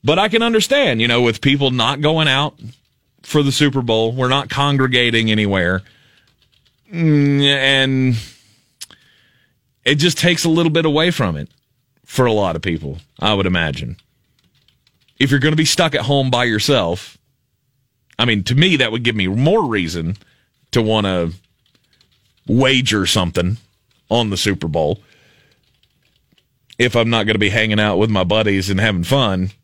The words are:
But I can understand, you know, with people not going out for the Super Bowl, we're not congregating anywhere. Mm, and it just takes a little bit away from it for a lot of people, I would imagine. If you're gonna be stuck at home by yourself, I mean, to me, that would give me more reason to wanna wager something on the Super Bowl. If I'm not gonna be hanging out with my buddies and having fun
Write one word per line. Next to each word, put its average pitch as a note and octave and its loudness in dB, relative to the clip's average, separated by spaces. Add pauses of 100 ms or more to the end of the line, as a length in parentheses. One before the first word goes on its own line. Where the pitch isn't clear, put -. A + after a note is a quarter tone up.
But E3 2
I G#3 0
can A3+ 0
understand, A3+ 0
you A#2+ 2
know, A#2+ 2
with A#2 0
people C#3 0
not B2+ -2
going D#3 0
out C#3 -2 (640)
for - 0
the C#3 0
Super C#3 0
Bowl, A2+ 0
we're B2+ -2
not C3+ -2
congregating B2 0
anywhere. G2 0 (1120)
Mm, D3 2
and C3+ 0 (1700)
it C#3 2
just D#3+ 0
takes F3 0
a E3+ 0
little E3 2
bit D#3+ 0
away D#3 2
from G2+ -2
it D2 -10 (560)
for - 0
a A#2 2
lot G2 0
of E2 -6
people, D#2 -6 (200)
I G#2 0
would G2 0
imagine. D#2+ -4 (1200)
If C3+ 2
you're C#3 2
gonna D3+ 2
be D#3 2
stuck D#3+ 0
at B2+ -2
home C3+ 0
by B2 0
yourself, G#2+ 0 (1040)
I A#2 2
mean, G#2+ 0
to B2 -2
me, E3+ 4
that A#2+ 0
would A#2 -6
give A#2 -2
me F#2+ -2
more D3 2
reason F2 -4 (560)
to A#2+ 0
wanna G2 0 (1160)
wager B2+ 2
something F2+ -2 (520)
on A2+ 0
the G2 -4
Super F#2 -4
Bowl. D#2 -2 (1800)
If A#2+ 0
I'm A#2 2
not A2+ 0
gonna G#2+ 0
be G2+ 2
hanging G#2+ 0
out G#2 2
with A2 2
my G2 2
buddies G2 0
and F#2+ 0
having G2+ 0
fun G2 0 (140)